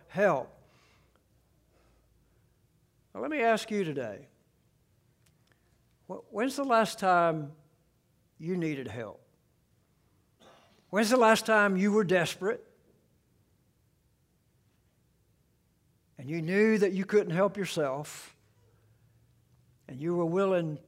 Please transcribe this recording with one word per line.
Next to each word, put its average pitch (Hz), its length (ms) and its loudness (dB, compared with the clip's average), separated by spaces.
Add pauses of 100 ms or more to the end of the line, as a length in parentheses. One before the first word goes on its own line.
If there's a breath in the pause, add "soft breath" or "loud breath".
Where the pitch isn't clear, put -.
help. 175 440 0 (2500 soft breath)
Now, - 80 -12
let 269 80 -8
me 302 120 -4
ask 226 280 0
you 208 140 -2
today, 131 460 -8 (1800)
Wh-, - 220 -14
when's 254 220 -4
the 285 80 -4
last 226 360 2
time 170 520 2 (840)
you 175 200 -6
needed 147 300 -6
help? 107 340 -12 (1700 soft breath)
When's 208 200 2
the 254 80 4
last 220 280 6
time 202 320 4
you 202 140 2
were 214 120 4
desperate? 180 640 -2 (3500)
And 127 120 -12
you 165 120 -4
knew 208 360 2
that 190 140 2
you 190 140 -2
couldn't 202 280 2
help 196 240 0
yourself, 151 760 -6 (1500)
and 131 120 -16
you 170 160 -4
were 175 100 0
willing 170 640 0